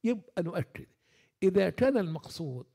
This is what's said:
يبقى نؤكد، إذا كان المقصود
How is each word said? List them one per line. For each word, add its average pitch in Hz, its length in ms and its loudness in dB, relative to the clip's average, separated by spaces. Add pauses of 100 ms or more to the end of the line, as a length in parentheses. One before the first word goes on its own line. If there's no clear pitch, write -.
يبقى 220 380 -2
نؤكد، 165 440 -6 (560)
إذا 190 280 4
كان 262 280 2
المقصود 160 760 -6